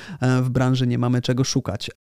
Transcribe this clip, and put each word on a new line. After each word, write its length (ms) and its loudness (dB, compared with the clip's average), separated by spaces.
e, 200 2
w 80 0
branży 380 2
nie 100 0
mamy 240 2
czego 220 0
szukać. 460 -4